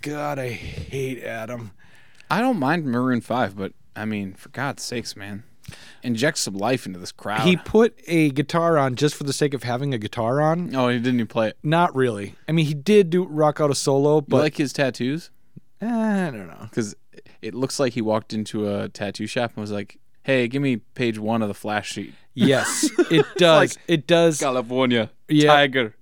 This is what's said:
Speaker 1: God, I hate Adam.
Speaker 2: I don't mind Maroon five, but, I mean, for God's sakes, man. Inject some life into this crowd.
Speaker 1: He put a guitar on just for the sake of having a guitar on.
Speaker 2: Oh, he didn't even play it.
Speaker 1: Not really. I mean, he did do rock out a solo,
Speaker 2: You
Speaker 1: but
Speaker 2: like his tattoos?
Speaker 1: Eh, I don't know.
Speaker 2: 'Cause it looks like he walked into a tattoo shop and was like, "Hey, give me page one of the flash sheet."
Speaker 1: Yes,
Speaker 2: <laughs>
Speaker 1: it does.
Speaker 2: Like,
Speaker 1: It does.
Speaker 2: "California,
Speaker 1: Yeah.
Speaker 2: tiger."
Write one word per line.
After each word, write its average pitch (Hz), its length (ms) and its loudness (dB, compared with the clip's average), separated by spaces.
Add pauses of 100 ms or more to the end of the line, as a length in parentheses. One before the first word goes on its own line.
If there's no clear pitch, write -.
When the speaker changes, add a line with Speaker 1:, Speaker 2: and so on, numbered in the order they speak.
Speaker 1:
God, 147 380 -8
I 127 100 -6
hate 131 760 -10
Adam. 113 480 -10 (580)
Speaker 2:
I 180 120 2
don't 247 160 0
mind 151 280 0
Maroon 123 360 0
five, 110 340 -2
but, 98 180 -8 (220)
I 110 100 -10
mean, 101 280 -6
for - 160 -20
God's 135 340 -8
sakes, - 320 -8
man. 101 280 -14 (600)
Inject 123 360 -2
some 98 160 -6
life 113 300 -2
into 92 140 -12
this 90 120 -14
crowd. 104 360 -6
Speaker 1:
He 180 80 4
put 220 420 2 (100)
a 160 240 2
guitar 165 460 0
on 131 180 2
just 147 200 0
for - 80 -10
the 139 100 -4
sake 143 200 0
of 127 100 -8
having 127 300 -4
a 120 40 -4
guitar 117 440 -2
on. 160 340 -2
Speaker 2:
Oh, 127 140 2
he 123 80 0
didn't 123 180 0
even 113 120 0
play 110 220 0
it. - 140 -12
Speaker 1:
Not 165 320 2
really. 107 400 -2 (120)
I 151 40 -2
mean, 160 140 4
he 147 80 -2
did 185 380 4
do 180 120 2
rock 151 380 0
out 151 100 4
a 131 40 2
solo, 147 420 2
Speaker 2:
You 147 100 0
Speaker 1:
but 135 140 2
Speaker 2:
like 151 160 0
his 143 160 -2
tattoos? 135 560 -2 (520)
Speaker 1:
Eh, 208 60 -6
I 214 440 0
don't 101 160 -12
know. 95 240 -18
Speaker 2:
'Cause 107 240 -4 (460)
it 107 140 -10
looks 131 240 -4
like 127 140 0
he 123 80 -4
walked 107 320 -2
into 107 380 -4
a 101 180 -4
tattoo 101 380 -8
shop 120 280 -4
and 110 60 -8
was 104 100 -8
like, 101 280 -8 (240)
"Hey, 131 240 2
give 131 140 -4
me 135 160 0
page 117 420 -4
one 110 220 -2
of 107 60 -2
the 101 80 -6
flash 104 380 -4
sheet." 101 200 -10 (220)
Speaker 1:
Yes, 131 520 2 (120)
Speaker 2:
<laughs> - 120 2
Speaker 1:
it - 140 4 (120)
does. 170 380 6
Speaker 2:
Like, - 120 -20
Speaker 1:
It 165 200 0
does. 170 320 4
Speaker 2:
"California, 127 680 0 (200)
Speaker 1:
Yeah. 151 180 6
Speaker 2:
tiger." 135 540 4